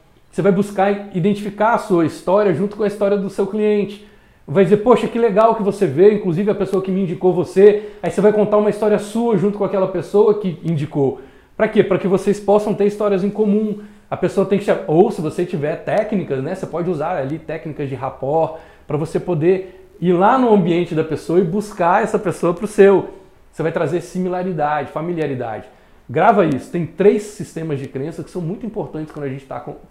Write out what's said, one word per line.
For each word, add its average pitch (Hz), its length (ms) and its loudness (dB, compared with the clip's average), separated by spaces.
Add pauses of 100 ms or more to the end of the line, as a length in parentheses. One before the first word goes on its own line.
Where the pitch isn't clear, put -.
(300)
você - 120 -6
vai 196 100 4
buscar 196 640 -2
identificar 208 600 0
a - 20 2
sua 170 280 0
história 190 480 0
junto 202 220 -4
com 220 80 -4
a 208 40 2
história 202 300 0
do 190 120 -4
seu 196 180 -4
cliente. 208 640 -2 (360)
Vai 190 160 2
dizer, 190 140 2
"Poxa, 214 300 2
que 233 120 -4
legal 226 360 4
que 208 80 -4
você 196 220 0
veio, 180 300 6
inclusive 196 340 -2
a 196 60 2
pessoa 190 260 -2
que 190 100 -4
me 190 120 0
indicou 180 280 0
você." 190 600 4 (100)
Aí 170 80 -4
você 180 100 -4
vai 208 140 6
contar 208 240 2
uma 214 140 2
história 208 260 2
sua 226 400 0
junto 202 200 0
com 202 60 -2
aquela 190 240 0
pessoa 208 520 2
que 175 240 -4
indicou. 147 580 -2 (340)
Pra 214 120 2
quê? 214 160 4
Pra 185 160 0
que 202 80 -2
vocês 190 320 0
possam 208 340 0
ter 196 120 0
histórias 202 380 0
em 202 60 0
comum. 208 520 0 (280)
A - 80 -6
pessoa 185 280 0
tem 202 120 0
que 196 80 -4
che-, - 220 0
ou 185 240 4
se 196 100 -8
você 165 240 -4
tiver 151 300 -4 (100)
técnicas, 151 580 -2
né, 175 120 -6
você 190 100 -10
pode 170 240 -4
usar 165 260 -4
ali 143 220 -6
técnicas 151 500 -8
de 131 80 -8
rapport 139 640 -4 (280)
pra 147 100 -4
você 160 220 -4
poder 180 680 -2 (140)
ir 175 100 2
lá 202 280 4
no 247 120 4
ambiente 170 440 2
da 156 80 2
pessoa 160 360 -2
e 202 40 6
buscar 190 600 0
essa 214 140 -2
pessoa 170 360 -2
pro 202 140 -8
seu. 196 420 6 (440)
Você - 80 -8
vai 160 100 -2
trazer 165 300 -2
similaridade, 175 880 -4
familiaridade. 143 800 -6 (400)
Grava 190 360 4
isso. 147 260 -4
Tem 170 140 -2
três 208 380 2
sistemas 160 560 -8
de 135 80 -10
crença 151 360 -8
que - 80 -20
são 180 100 -8
muito 175 240 -8
importantes 156 480 -10
quando 147 120 -10
a 135 40 -6
gente 135 160 -12
tá 131 140 -12
con-, 143 180 -14 (140)